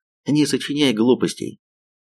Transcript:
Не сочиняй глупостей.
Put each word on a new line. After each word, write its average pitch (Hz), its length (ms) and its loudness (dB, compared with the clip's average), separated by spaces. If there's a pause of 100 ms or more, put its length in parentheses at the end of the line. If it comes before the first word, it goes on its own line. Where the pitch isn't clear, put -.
(260)
Не 147 200 2
сочиняй 139 480 -2
глупостей. 110 640 0 (560)